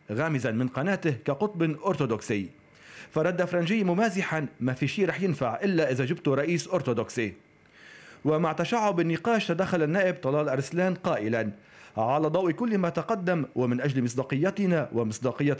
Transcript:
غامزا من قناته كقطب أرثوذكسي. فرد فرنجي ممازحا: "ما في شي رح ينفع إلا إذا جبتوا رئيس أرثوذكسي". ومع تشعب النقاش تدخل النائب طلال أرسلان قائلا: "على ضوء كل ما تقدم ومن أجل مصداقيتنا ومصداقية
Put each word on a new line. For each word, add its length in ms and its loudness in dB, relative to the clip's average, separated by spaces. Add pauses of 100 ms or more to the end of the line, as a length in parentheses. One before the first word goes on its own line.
(120)
غامزا 380 0
من 180 0
قناته 460 0 (100)
كقطب 520 0 (100)
أرثوذكسي. 600 -2 (640)
فرد 340 0
فرنجي 400 0
ممازحا: 640 0 (140)
"ما 120 0
في 160 0
شي 160 -2
رح 160 0
ينفع 420 0
إلا 280 2
إذا 140 0
جبتوا 320 0
رئيس 320 0
أرثوذكسي". 640 -2 (920)
ومع 280 2
تشعب 480 0
النقاش 480 0
تدخل 340 0
النائب 320 2
طلال 340 0
أرسلان 460 0
قائلا: 560 0 (460)
"على 320 2
ضوء 220 2
كل 280 0
ما 100 0
تقدم 560 0 (100)
ومن 260 0
أجل 240 0
مصداقيتنا 880 0
ومصداقية 680 0